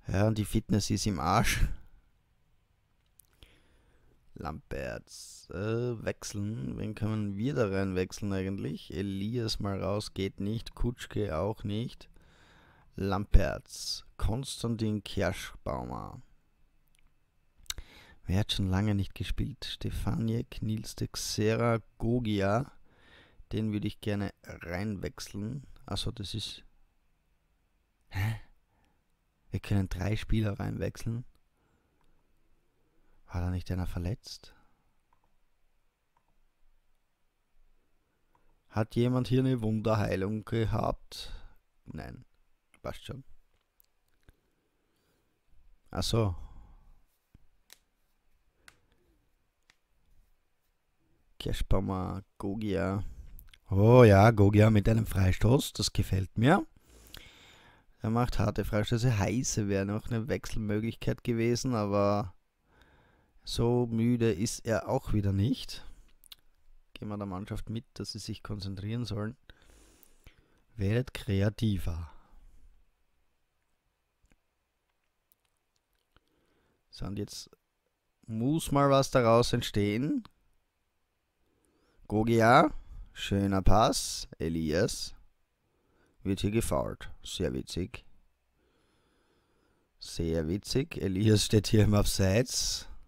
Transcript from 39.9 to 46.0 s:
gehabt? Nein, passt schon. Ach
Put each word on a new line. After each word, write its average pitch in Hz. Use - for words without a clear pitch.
gehabt? -
Nein, -
passt -
schon. -
Ach -